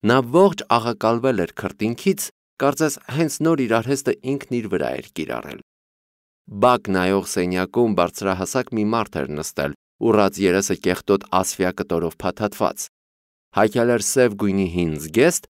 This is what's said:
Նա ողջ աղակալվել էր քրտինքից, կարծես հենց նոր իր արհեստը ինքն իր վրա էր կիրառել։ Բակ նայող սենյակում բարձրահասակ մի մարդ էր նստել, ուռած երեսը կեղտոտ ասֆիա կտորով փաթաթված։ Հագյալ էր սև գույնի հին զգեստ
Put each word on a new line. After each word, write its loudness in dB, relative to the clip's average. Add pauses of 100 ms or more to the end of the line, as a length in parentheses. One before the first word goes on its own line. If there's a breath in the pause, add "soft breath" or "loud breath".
Նա 4
ողջ 4
աղակալվել 0
էր -2
քրտինքից, -2 (340)
կարծես 0
հենց -2
նոր 0
իր 0
արհեստը 0
ինքն -4
իր -4
վրա -2
էր -8
կիրառել։ -10 (880)
Բակ 2
նայող 2
սենյակում 0
բարձրահասակ -2
մի -2
մարդ -2
էր -4
նստել, -6 (220)
ուռած 2
երեսը 2
կեղտոտ 0
ասֆիա 0
կտորով -4
փաթաթված։ -4 (680)
Հագյալ 2
էր 0
սև 2
գույնի 0
հին -2
զգեստ 0